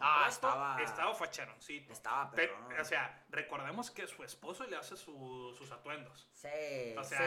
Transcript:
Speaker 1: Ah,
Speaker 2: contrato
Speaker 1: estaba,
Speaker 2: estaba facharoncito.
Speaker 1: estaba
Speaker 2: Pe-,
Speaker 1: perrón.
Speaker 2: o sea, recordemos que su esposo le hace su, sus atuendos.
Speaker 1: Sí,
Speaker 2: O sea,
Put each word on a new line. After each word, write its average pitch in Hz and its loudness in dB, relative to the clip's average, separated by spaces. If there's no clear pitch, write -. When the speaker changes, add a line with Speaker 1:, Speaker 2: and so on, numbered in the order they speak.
Speaker 1:
Ah, 147 10
Speaker 2:
contrato - 8
Speaker 1:
estaba, 135 2
Speaker 2:
estaba 113 0
facharoncito. 147 -6
Speaker 1:
estaba 131 0
Speaker 2:
Pe-, 165 4
Speaker 1:
perrón. 127 -6
Speaker 2:
o 151 0
sea, 147 0
recordemos 151 -4
que 190 -8
su - -14
esposo 180 -10
le 190 -6
hace 147 -8
su, 127 -10
sus 139 -14
atuendos. 143 -12
Speaker 1:
Sí, - -14
Speaker 2:
O 135 -4
sea, 139 0